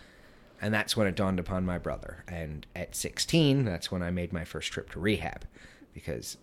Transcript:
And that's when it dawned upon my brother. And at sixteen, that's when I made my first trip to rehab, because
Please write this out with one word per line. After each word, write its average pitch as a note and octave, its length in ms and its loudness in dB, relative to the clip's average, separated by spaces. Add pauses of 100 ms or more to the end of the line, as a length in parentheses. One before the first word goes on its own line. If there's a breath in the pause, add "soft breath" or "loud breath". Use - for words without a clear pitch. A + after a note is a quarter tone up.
(600 soft breath)
And G#2+ 140 2
that's - 220 2
when G#2+ 120 6
it F2 80 0
dawned F#2+ 240 2
upon F#2 240 0
my F2+ 140 0
brother. - 500 -6
And D#2+ 380 -6 (100)
at - 180 -6
sixteen, C#3 720 4
that's F2 260 -2
when F2+ 120 0
I F2 80 0
made F2+ 240 0
my E2 100 -4
first - 260 -6
trip - 200 -6
to - 100 -8
rehab, F2 440 0 (500 soft breath)
because - 480 -6